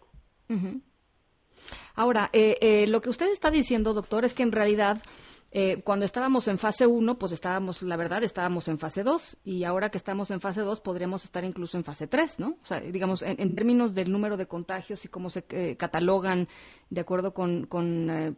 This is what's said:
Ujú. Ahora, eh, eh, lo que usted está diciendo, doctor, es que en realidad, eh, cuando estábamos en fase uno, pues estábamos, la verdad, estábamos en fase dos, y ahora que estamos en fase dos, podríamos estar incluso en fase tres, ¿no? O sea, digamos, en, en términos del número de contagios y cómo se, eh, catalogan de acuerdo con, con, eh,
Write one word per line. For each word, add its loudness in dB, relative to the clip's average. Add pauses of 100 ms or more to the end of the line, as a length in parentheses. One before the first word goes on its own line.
(500)
Ujú. -4 (1160)
Ahora, 2
eh, 6
eh, 6
lo 2
que -4
usted 0
está 2
diciendo, 2
doctor, 0
es 0
que 0
en 4
realidad, 4 (520)
eh, 0
cuando 0
estábamos 0
en 0
fase 4
uno, 4
pues -4
estábamos, -4
la -2
verdad, -2
estábamos -2
en -2
fase -4
dos, 0
y -4
ahora 0
que -4
estamos -4
en -4
fase -4
dos, -4
podríamos -4
estar -6
incluso -6
en -2
fase -8
tres, 0
¿no? -4
O -20
sea, -6
digamos, -2
en, -4
en 0
términos 2
del -2
número 0
de -6
contagios -8
y -16
cómo -8
se, -8
eh, -4
catalogan 2 (420)
de -4
acuerdo -2
con, -2
con, -2
eh, -2